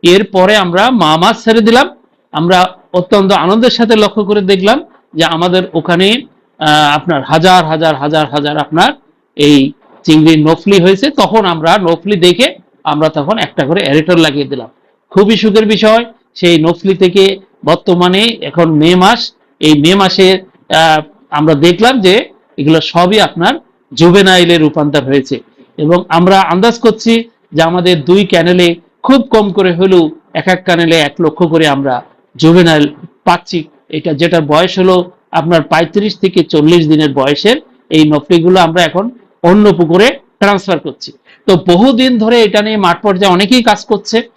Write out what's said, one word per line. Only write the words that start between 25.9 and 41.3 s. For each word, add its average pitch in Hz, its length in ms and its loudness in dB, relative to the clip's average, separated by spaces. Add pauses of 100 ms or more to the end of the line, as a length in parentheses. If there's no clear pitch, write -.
আমরা 185 320 2
আন্দাজ 190 380 0
করছি 226 440 0 (300)
যে 151 80 0
আমাদের 170 440 0
দুই 190 200 2
ক্যানেলে 175 500 0 (280)
খুব 262 180 2
কম 208 300 0
করে 185 220 0
হলেও 175 360 2 (240)
এক 160 140 -6
এক 180 160 -2
ক্যানেলে 165 360 0
এক 147 200 -4
লক্ষ 160 240 -2
করে 160 240 0
আমরা 139 340 -4 (340)
জুভেনাইল 160 540 2 (340)
পাচ্ছি, 170 400 -2 (260)
এটা 156 240 -6
যেটার 165 280 -2
বয়স 165 380 -2
হলো 185 320 0 (200)
আপনার 165 300 0
পঁয়ত্রিশ 170 560 -4
থেকে 180 260 -2
চল্লিশ 160 440 2
দিনের 151 260 0
বয়সের, 143 440 0 (320)
এই 156 200 2
নফলিগুলো 170 500 0
আমরা 170 240 0
এখন 185 280 -4 (320)
অন্য 196 300 4
পুকুরে 175 460 0 (200)
ট্রান্সফার 190 400 -2
করছি। - 320 -16 (360)